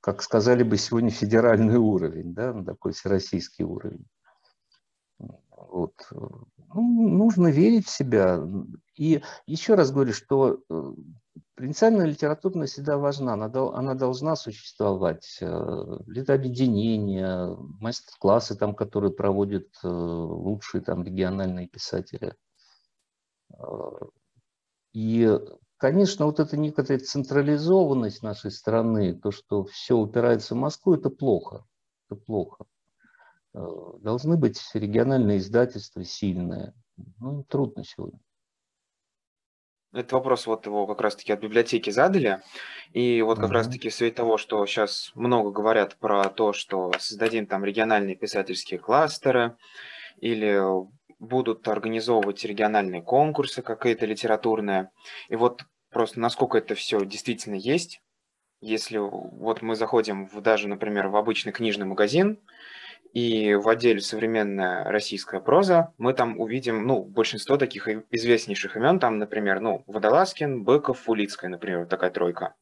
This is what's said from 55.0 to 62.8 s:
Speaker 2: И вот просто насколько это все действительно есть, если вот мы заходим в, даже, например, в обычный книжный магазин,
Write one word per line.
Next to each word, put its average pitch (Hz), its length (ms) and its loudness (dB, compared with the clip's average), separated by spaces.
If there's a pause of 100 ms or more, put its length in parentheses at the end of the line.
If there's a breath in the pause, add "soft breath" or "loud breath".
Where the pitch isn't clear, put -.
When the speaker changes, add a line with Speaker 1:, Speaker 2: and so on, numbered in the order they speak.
Speaker 2:
И - 80 -4
вот 120 260 0 (280)
просто 117 280 -2
насколько 120 400 0
это 107 160 -4
все 101 300 -2
действительно 104 500 -8
есть, 135 460 -2 (600)
если 110 380 -4
вот - 640 -6
мы 113 140 -4
заходим 107 520 0
в, 104 140 -14
даже, 104 280 2
например, 101 400 -2
в 101 80 2
обычный 107 360 -2
книжный 104 340 -4
магазин, 127 520 2 (720 loud breath)